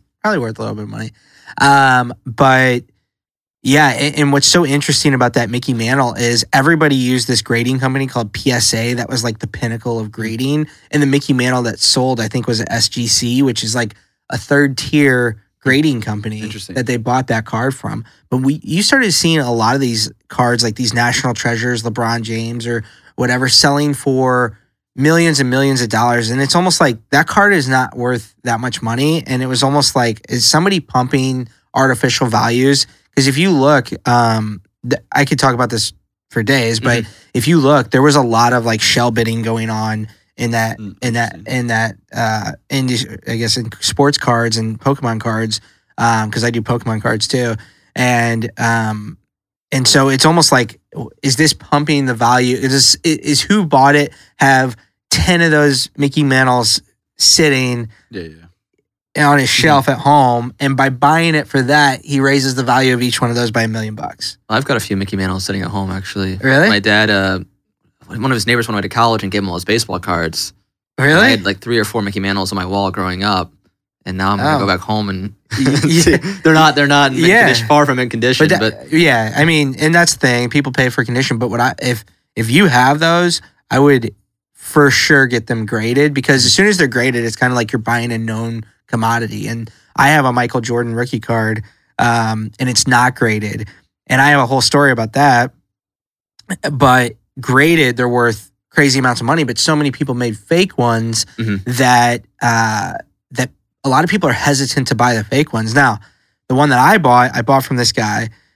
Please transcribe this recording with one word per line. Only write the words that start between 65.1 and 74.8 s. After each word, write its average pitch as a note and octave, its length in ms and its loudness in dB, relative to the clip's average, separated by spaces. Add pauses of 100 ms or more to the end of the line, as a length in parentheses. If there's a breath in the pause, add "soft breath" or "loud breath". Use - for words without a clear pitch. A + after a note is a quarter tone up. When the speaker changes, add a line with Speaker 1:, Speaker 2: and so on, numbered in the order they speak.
Speaker 3:
Mantles F#2+ 300 -4
sitting G2 160 -4
at F#2+ 80 -6
home, G2 220 -4
actually. F#2+ 460 -6
Speaker 1:
Really? C3+ 320 2
Speaker 3:
My G#3 100 2
dad, G#2+ 320 2
uh, F#2+ 280 0 (680)
one A2+ 240 -8
of B2 40 2
his G#2 100 -4
neighbors A#2+ 220 0
went A2 80 -4
away G2+ 60 -2
to G2+ 80 -6
college A2+ 340 0
and F#2+ 80 -6
gave G2+ 120 -2
him F#2+ 60 -4
all F2 60 -6
his F2 100 -8
baseball G#2+ 340 -2
cards. E2+ 540 -6 (460)
Speaker 1:
Really? C#3 220 4
Speaker 3:
I B3 80 6
had, G2 160 0
like, G2+ 160 -2
three A#2 180 -2
or G#2 60 0
four A2 160 -4
Mickey G2+ 180 -6
Mantles G2 320 -4
on G#2 60 -6
my F2+ 80 -4
wall F#2+ 260 -2
growing F#2 320 -6
up, F#2+ 300 -2 (520)
and F#2 120 -8
now F#2+ 140 0
I'm G2+ 80 0
gonna D3+ 180 0
Speaker 1:
Oh. - 20 -2
Speaker 3:
go G2+ 80 -2
back F#2 140 -2